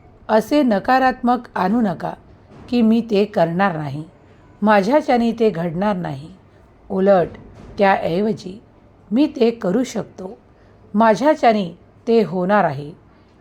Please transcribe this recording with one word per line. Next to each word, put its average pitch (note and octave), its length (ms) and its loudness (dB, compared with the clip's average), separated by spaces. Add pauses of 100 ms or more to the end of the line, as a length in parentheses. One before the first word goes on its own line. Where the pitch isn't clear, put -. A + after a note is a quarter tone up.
(300)
असे A3 340 2
नकारात्मक B3+ 760 0 (160)
आणू G3+ 260 0
नका E3+ 320 -4 (560)
की A#3+ 120 0
"मी A3+ 200 2 (100)
ते G#3 140 2
करणार F3+ 500 0
नाही, D3+ 280 -8 (580)
माझ्याच्याने A#3 720 2
ते A3 180 0
घडणार F3+ 460 -4
नाही." D#3+ 380 -10 (560)
उलट F#3+ 380 2 (500)
त्याऐवजी G3 840 -2 (480)
"मी C#4+ 240 0
ते A#3 160 2
करू A#3 320 -2
शकतो, F#3+ 540 -12 (560)
माझ्याच्याने A3 840 2 (280)
ते A#3 160 4
होणार F#3 400 0
आहे, D3 300 -4 (480)